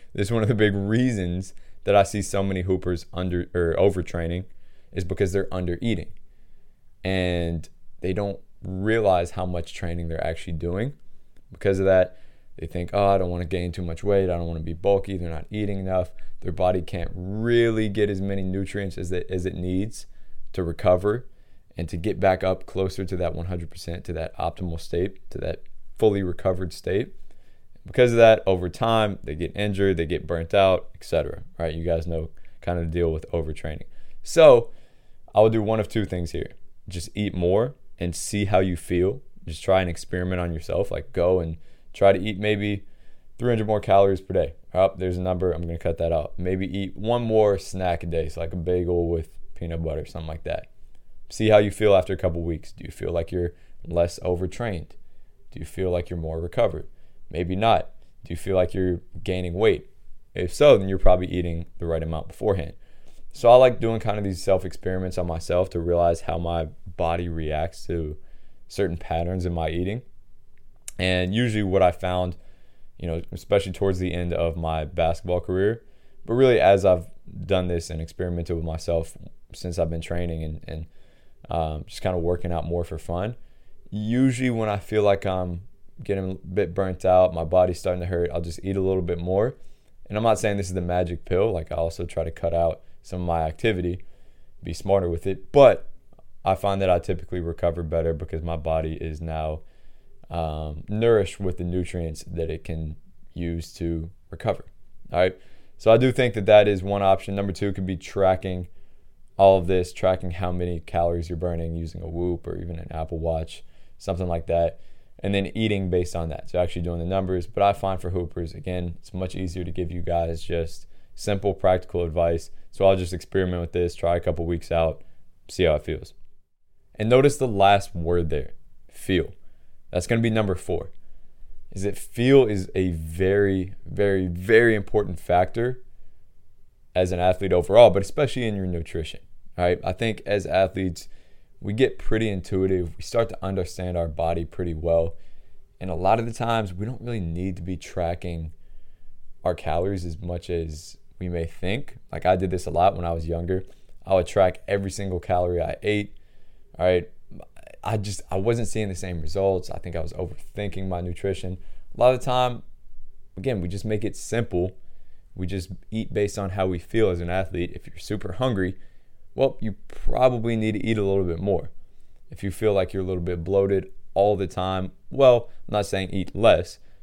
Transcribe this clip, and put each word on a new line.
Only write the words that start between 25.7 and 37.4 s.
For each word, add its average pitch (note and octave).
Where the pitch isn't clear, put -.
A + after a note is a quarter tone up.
fully G2+
recovered F2+
state. G2
Because B2
of A#2
that, A2+
over F2+
time, A2
they D2+
get D#2+
injured, G2
they E2
get D#2+
burnt E2
out, F#2+
et -
cetera, -
right? E2
You E2
guys E2
know D#2+
kind F2+
of E2
the D#2+
deal E2+
with D#2
overtraining. D#2
So C#3
I G#2
will A2
do A2+
one A2
of G2+
two G#2+
things F2+
here. -
Just F2
eat G#2
more G2